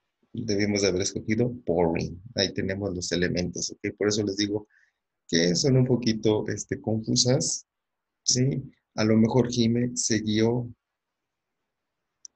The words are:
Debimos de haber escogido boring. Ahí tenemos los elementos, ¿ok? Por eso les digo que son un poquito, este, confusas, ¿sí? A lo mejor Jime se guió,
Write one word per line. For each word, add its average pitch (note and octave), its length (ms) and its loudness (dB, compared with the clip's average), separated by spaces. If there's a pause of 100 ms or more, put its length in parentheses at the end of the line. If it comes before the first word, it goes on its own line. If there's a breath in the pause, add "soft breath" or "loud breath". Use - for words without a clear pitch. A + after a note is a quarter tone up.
(360)
Debimos G#2 460 0
de G2+ 60 2
haber F#2 160 2
escogido A2+ 460 -2
boring. E2+ 680 -2 (140)
Ahí G2 200 0
tenemos F#2+ 420 -4
los F2 160 -6
elementos, F2 580 -2
¿ok? - 260 -8
Por G2 120 0
eso G#2+ 160 0
les G2 140 -2
digo G#2 300 -2 (600 soft breath)
que E2+ 280 4
son C3 220 2
un B2+ 80 4
poquito, A2 640 0
este, G2+ 340 -6
confusas, B2 840 0 (560)
¿sí? C3 400 0 (320 loud breath)
A G#2+ 80 0
lo A2 120 4
mejor A#2 360 4
Jime A#2+ 440 0
se A2 240 0
guió, A2 480 0 (1700)